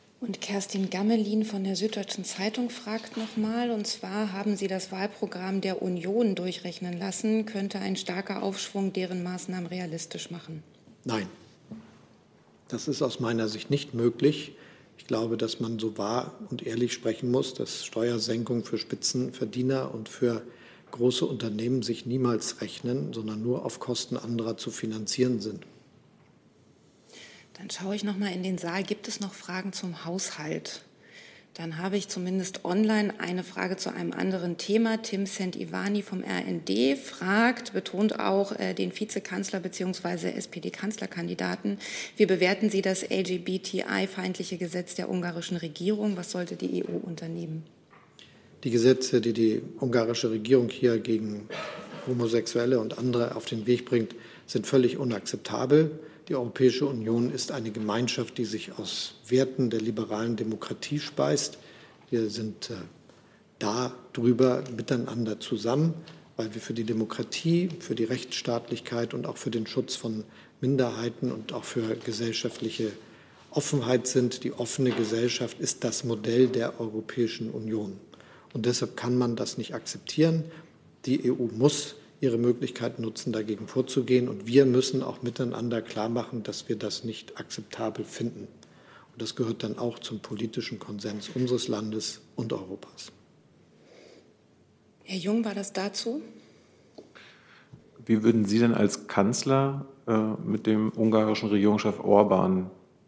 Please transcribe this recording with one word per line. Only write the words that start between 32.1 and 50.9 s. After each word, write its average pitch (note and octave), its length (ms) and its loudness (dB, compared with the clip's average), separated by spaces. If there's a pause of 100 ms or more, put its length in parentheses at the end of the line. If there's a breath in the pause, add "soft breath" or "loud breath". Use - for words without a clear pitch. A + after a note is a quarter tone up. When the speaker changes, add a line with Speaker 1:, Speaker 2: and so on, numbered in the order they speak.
Speaker 1:
online G#3 540 4
eine F3+ 240 -2
Frage F#3 340 -2
zu - 160 -4
einem E3+ 180 -4
anderen F3+ 460 0
Thema. A3 460 2
Tim G3 220 -2
Sant'Ivani F#3 760 -2
vom F#2+ 220 -6
R F2+ 240 -2
N F#2 180 -4
D C#3 300 4
fragt, A3 800 0
betont F#3+ 460 0
auch, G3 400 2
äh, F#3 140 0
den F#3 180 -2
Vizekanzler G3 680 -4
beziehungsweise F3+ 720 -4
S-P-D-Kanzlerkandidaten. F3+ 1400 -4 (400 loud breath)
Wie G#3+ 80 8
bewerten F#3 460 4
Sie G3 100 2
das F#3+ 220 2
L-G-B-T-I-feindliche F#3 1500 -2
Gesetz F3 380 -4
der - 140 -4
ungarischen F3 480 -2
Regierung? F#3+ 600 -2
Was F3 140 -8
sollte F3+ 240 -4
die F3+ 240 -2
E - 40 0
U F3 140 -4
unternehmen? E3 680 -6 (1000 soft breath)
Speaker 2:
Die B2 80 0
Gesetze, B2 500 6
die A2+ 120 2
die A2+ 280 4 (180)
ungarische A#2 520 2
Regierung A2+ 380 4
hier A#2+ 280 4